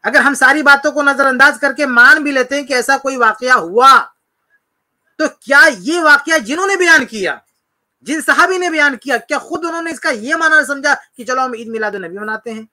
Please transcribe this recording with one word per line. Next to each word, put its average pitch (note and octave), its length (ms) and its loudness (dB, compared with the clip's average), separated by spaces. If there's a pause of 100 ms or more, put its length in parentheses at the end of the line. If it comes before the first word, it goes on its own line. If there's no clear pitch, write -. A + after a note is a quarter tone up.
अगर B3+ 160 2
हम C4+ 140 0
सारी C#4 280 2
बातों C#4+ 300 2
को D4 100 -2
नजरअंदाज C#4 560 2
करके C#4+ 280 -2
मान C4 380 4
भी C#4+ 80 -2
लेते B3+ 240 -2
हैं C#4+ 100 -6
कि C4+ 80 -4
ऐसा B3+ 220 0
कोई C4+ 200 -6
वाकया A#3+ 380 0
हुआ, A#3 540 4 (1080)
तो D4+ 100 -2
क्या C#4 380 2
ये C#4+ 360 -2
वाकया D#4 360 2
जिन्होंने E4+ 380 -4
बयान E4 280 2
किया, F#3 360 -6 (680)
जिन D4 140 -4
सहाबी F4 380 0
ने F4+ 120 -2
बयान D4 260 0
किया, C4 220 -4
क्या C#4 200 -6
खुद D#4+ 260 -8
उन्होंने E4 260 -6
इसका D#4+ 200 -6
ये B3+ 260 -4
माना D#4 260 2
समझा C#4 320 -2 (220)
कि A#3+ 80 -16
चलो B3 180 -4
हम B3+ 140 -4
ईद A3+ 120 -12
मिलादुन G#3 360 -6
नबी E3+ 140 -12
मनाते G#3+ 320 -10
हैं A3 220 -14